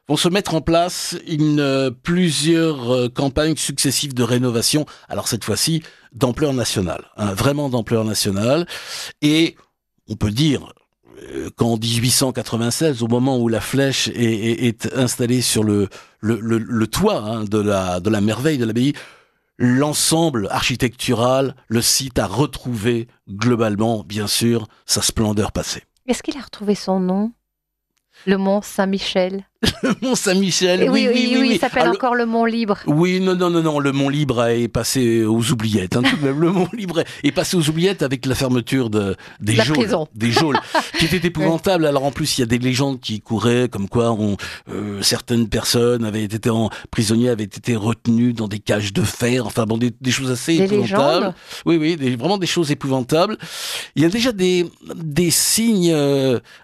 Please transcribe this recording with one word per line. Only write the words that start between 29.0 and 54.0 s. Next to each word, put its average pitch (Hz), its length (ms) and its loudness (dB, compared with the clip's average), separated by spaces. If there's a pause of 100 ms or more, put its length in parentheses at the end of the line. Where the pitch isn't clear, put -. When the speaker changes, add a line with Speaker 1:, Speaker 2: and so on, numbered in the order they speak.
Speaker 1:
<laughs> - 200 0
Le 254 200 2
Mont 254 120 0
Saint-Michel, 185 680 2
Speaker 2:
Et - 80 4
Speaker 1:
oui, 214 180 4
Speaker 2:
oui, 240 60 4
Speaker 1:
oui, - 0 -
Speaker 2:
oui, 254 120 2
Speaker 1:
oui, 247 140 2
Speaker 2:
oui, 226 80 4
Speaker 1:
oui. 226 60 2
Speaker 2:
il - 60 2
s'appelle 247 240 2
Speaker 1:
Ah, - 40 4
le 233 40 2
Speaker 2:
encore 240 220 0
le 240 120 0
Mont 233 180 0
Libre. 226 420 0
Speaker 1:
Oui, 175 320 2
non, 185 160 2
non, 180 140 2
non, 170 140 2
non, 156 160 0
le 139 140 2
Mont 139 180 2
Libre 131 340 0
est 117 240 2
passé 117 560 2
aux 113 280 2
oubliettes, 107 440 0
hein, 123 60 2
tout 135 140 2
de 156 100 -4
même. 135 120 0
Le 165 120 4
Mont 185 240 2
Libre 175 280 -2 (200)
est 143 100 0
passé 180 240 -2
aux 160 140 2
oubliettes 170 320 0
avec 135 240 -2
la 131 80 0
fermeture 127 560 0
de, 101 260 0 (240)
des 107 140 0
Speaker 2:
La 214 100 4
Speaker 1:
geôles, 151 140 2
Speaker 2:
prison. 196 360 0
Speaker 1:
des 113 180 0
geôles, - 260 2 (200)
Speaker 2:
<laughs> - 200 -4
Speaker 1:
qui 165 80 2
était 165 200 0
épouvantable. 165 600 0
Alors 139 180 2
en 143 80 0
plus, 147 240 -2
il 131 60 0
y - 20 2
a - 20 2
des 120 120 0
légendes 127 420 0
qui 107 220 -6
couraient, 120 480 2
comme 98 180 -6
quoi 117 240 2
on, 104 240 0 (340)
euh, 101 300 -8
certaines 117 480 0
personnes 120 560 0
avaient 110 200 -2
été 107 260 -2
en, 113 180 2 (220)
prisonniers 117 400 2
avaient 107 140 -2
été 104 300 -4
retenus 113 600 2
dans 110 140 -4
des 98 100 -8
cages 104 340 -2
de - 100 0
fer, 120 440 -2
enfin 117 180 -2
bon, 113 140 0
des, 120 200 0
des 127 120 -2
choses 127 200 -2
assez 156 280 0
Speaker 2:
Des 190 60 4
Speaker 1:
épouvantables. 196 560 2
Speaker 2:
légendes ? 190 140 -2 (300)
Speaker 1:
Oui, 165 120 4
oui, 160 200 0
des, 131 200 -2
vraiment 165 220 -2
des 180 80 -2
choses 156 240 0
épouvantables. 147 680 0 (560)
Il 143 80 2